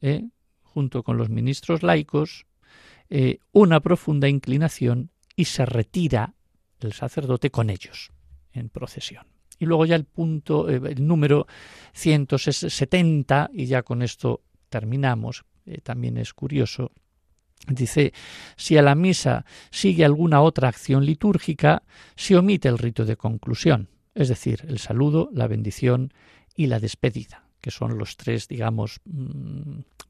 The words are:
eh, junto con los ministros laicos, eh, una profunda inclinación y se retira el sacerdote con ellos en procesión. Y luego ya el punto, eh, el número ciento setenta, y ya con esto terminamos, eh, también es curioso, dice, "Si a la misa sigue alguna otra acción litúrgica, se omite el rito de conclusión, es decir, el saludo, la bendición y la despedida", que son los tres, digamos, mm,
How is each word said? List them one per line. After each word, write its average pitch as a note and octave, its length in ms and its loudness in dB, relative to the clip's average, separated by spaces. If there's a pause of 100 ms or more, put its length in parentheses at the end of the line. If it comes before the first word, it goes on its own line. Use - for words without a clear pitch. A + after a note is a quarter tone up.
eh, D3+ 280 -2 (340)
junto C3 400 -4
con A#2+ 140 -2
los A#2 120 -2
ministros A#2 540 -2
laicos, D#3 640 0 (640)
eh, C3 280 0 (140)
una F3 280 8
profunda D3+ 480 0
inclinación C3 840 -2 (260)
y F3+ 80 2
se - 220 -2
retira A#2+ 680 -2 (460)
el G#2+ 140 -6
sacerdote B2+ 560 -4
con A2 200 0
ellos - 400 -12 (420)
en A#2+ 160 -10
procesión. - 580 -14 (320)
Y D#3+ 80 -4
luego D#3+ 200 4
ya E3+ 100 2
el D#3 80 -4
punto, D#3+ 640 -4
eh, C3 160 0
el C#3+ 220 -2
número D3 400 4 (460)
ciento D3 460 0
setenta, D3+ 1120 0
y E3+ 140 -6
ya B2+ 160 0
con B2 200 -4
esto A#2 400 -4 (260)
terminamos, A#2 760 -4 (220)
eh, - 160 -16
también B2 340 -6
es A#2 160 -8
curioso, C3+ 580 -4 (800)
dice, C3+ 440 0 (440)
"Si - 200 2
a D3 60 10
la C#3+ 120 6
misa D3 500 0 (260)
sigue E3+ 340 2
alguna D3 360 4
otra D3 280 4
acción C3+ 380 0
litúrgica, D#3+ 760 0 (340)
se - 200 4
omite F3+ 320 4
el A#2+ 100 2
rito A#2 260 -2
de A2 120 -2
conclusión, A#2 720 0 (240)
es D3+ 140 0
decir, - 380 -4
el C#3+ 120 -6
saludo, D3 540 0
la B2 140 -2
bendición B2 640 -2 (440)
y D#3 100 0
la A#2+ 140 0
despedida", A2 640 -6 (160)
que - 100 -10
son A#2 260 -6
los G#2+ 200 -8
tres, A#2 320 -6
digamos, A2 560 -6
mm, C#3+ 760 -12 (300)